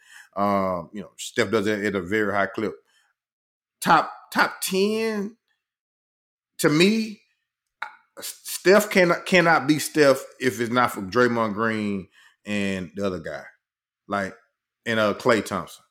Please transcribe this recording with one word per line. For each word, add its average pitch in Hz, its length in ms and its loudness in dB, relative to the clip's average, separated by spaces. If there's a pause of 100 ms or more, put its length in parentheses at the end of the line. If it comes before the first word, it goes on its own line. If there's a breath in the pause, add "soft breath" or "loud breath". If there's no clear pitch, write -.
(360 soft breath)
Um, 95 580 -2
you 104 80 -12
know, 82 160 -18
Steph 107 340 -4
does 104 160 0
it 107 180 -2
at 101 100 -2
a 95 60 -2
very 101 320 -2
high 98 140 0
clip. 107 260 -6 (1080)
Top, - 300 2 (220)
top - 280 -2
ten, 214 760 -2 (1200)
to 160 100 2
me, 208 520 2 (1000)
Steph - 680 0
cannot, 175 360 2
cannot 165 420 4
be 151 120 4
Steph 139 440 4 (160)
if 117 200 -2
it's 117 120 -2
not 123 200 2
for 110 100 -10
Draymond 113 520 2
Green 104 540 -4 (380 soft breath)
and 98 500 -4
the 98 100 -4
other 92 140 -4
guy, 78 240 -12 (640)
like, 98 260 -4 (520)
and, 113 140 0
uh, 107 160 2
Klay 113 300 2
Thompson. - 460 -8